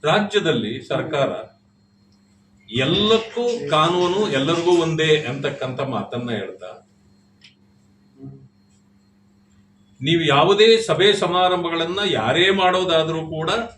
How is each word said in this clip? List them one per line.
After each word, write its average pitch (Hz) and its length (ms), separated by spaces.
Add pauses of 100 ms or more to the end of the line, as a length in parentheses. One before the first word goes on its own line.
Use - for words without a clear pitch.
ರಾಜ್ಯದಲ್ಲಿ 151 840
ಸರ್ಕಾರ 135 420 (1400)
ಎಲ್ಲಕ್ಕೂ 208 960
ಕಾನೂನು 180 640
ಎಲ್ಲರಿಗೂ 165 400
ಒಂದೇ 160 580
ಅಂತಕ್ಕಂಥ 135 500
ಮಾತನ್ನ 120 520
ಹೇಳ್ತಾ, 95 500 (3250)
ನೀವು 165 200
ಯಾವುದೇ 196 600
ಸಭೆ 185 320
ಸಮಾರಂಭಗಳನ್ನ 175 920
ಯಾರೇ 147 440
ಮಾಡೋದಾದ್ರೂ 165 760
ಕೂಡ 160 220 (280)